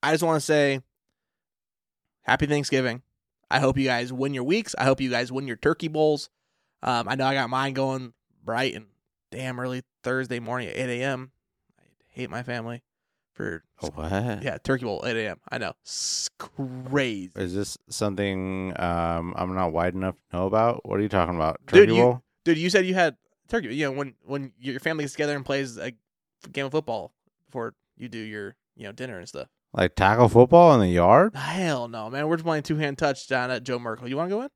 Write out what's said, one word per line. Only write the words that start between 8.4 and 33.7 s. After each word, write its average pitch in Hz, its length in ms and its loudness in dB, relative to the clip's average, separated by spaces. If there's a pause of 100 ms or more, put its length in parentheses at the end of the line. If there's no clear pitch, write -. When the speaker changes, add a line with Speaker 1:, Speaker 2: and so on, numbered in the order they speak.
Speaker 1:
bright 123 320 -2
and 107 120 -16 (440)
damn 127 280 -8
early 127 240 -6 (200)
Thursday 123 360 -4
morning 120 280 -6
at - 80 -8
eight 123 260 -4
A - 40 -4
M. 131 260 -6 (480)
I 50 40 -20 (260)
hate 127 200 -10
my 117 140 -8
family 120 400 -8 (480)
for 85 320 -8 (180)
Speaker 2:
Oh, 78 140 -6
what? 78 160 -6 (320)
Speaker 1:
yeah, 127 200 -6
turkey 131 220 -2
bowl, 101 200 -6
eight 117 100 -4
A 110 140 -4
M. 87 100 -12 (100)
I 123 80 -8
know. 101 160 -6 (120)
S-, - 520 -6
crazy. 127 1000 -4
Speaker 2:
Is 92 200 -4
this 101 220 -4 (120)
something, 95 920 -2
um, 85 580 -2
I'm 92 180 -4
not 90 160 0
wide 85 220 0
enough 95 220 -4
to - 220 -10
know 92 100 0
about? 110 380 0
What 101 140 -2
are 104 40 0
you 104 60 -2
talking 87 260 0
about? 80 320 -2
Speaker 1:
Dude, 196 200 8
Speaker 2:
Turkey 110 80 2
Speaker 1:
you, 117 80 6
Speaker 2:
bowl? 123 200 2 (200)
Speaker 1:
dude, 165 140 2
you 170 120 0
said 190 160 4
you 185 100 0
had 165 200 2 (320)
turkey. 156 260 -4
You 147 120 -2
know, 135 60 -2
when, 135 240 -6 (100)
when 135 340 -8
your 127 220 -8
family 160 240 -2
gets 135 80 -10
together 147 220 -2
and 135 100 -8
plays 139 320 -4
a 120 160 -10 (580)
game 139 140 -6
of 135 80 -8
football 113 400 -4 (320)
before 117 300 -8 (220)
you 120 120 -14
do 113 100 -12
your, 107 360 -12 (200)
you - 80 -18
know, 101 80 -12
dinner 120 280 -12
and 87 100 -14
stuff. 69 180 -12 (280)
Speaker 2:
Like 92 200 2
tackle 107 340 6
football 156 460 10
in 113 60 6
the 92 80 4
yard? 104 460 6
Speaker 1:
Hell 147 520 -2
no, 113 200 -10
man. 143 200 -4
We're 165 100 0
playing 160 240 -2
two-hand 147 380 -2
touch 139 280 -2
down 127 220 0
at 123 140 -4
Joe 123 160 -4